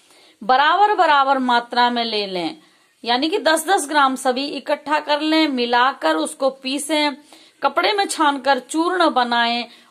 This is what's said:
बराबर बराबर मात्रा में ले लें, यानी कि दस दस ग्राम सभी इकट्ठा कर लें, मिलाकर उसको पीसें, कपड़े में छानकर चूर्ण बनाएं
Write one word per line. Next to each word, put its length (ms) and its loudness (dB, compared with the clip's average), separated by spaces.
बराबर 520 4
बराबर 460 4
मात्रा 500 0
में 140 -2
ले 220 -4
लें, 300 -6
यानी 240 0
कि 120 -2
दस 280 0
दस 200 0
ग्राम 280 2
सभी 300 -2
इकट्ठा 540 -4
कर 200 -2
लें, 280 2
मिलाकर 680 0
उसको 360 -2
पीसें, 640 -4
कपड़े 300 0
में 140 0
छानकर 540 0
चूर्ण 500 0
बनाएं 540 0